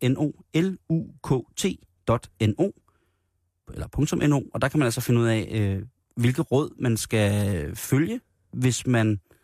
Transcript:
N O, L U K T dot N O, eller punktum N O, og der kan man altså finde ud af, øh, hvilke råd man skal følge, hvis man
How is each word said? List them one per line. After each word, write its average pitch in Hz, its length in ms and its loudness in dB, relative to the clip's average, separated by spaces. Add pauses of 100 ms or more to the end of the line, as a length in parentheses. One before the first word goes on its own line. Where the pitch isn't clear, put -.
N 127 140 2
O, 147 140 0 (240)
L 180 220 0 (120)
U 165 140 2 (200)
K - 60 -4 (280)
T - 80 -2 (420)
dot 117 220 0 (140)
N 104 140 4
O, 196 140 0 (1000)
eller - 140 -8
punktum 156 320 -2
N 147 140 4
O, 135 80 0 (120)
og 113 80 -6
der 135 60 2
kan 151 120 0
man 139 60 2
altså 117 160 -2
finde 120 200 2
ud 117 60 2
af, 110 240 0
øh, 98 320 0 (320)
hvilke 123 260 2
råd 143 400 -2
man 117 160 2
skal 101 800 0
følge, 175 440 0 (340)
hvis 123 340 0
man 110 320 2 (240)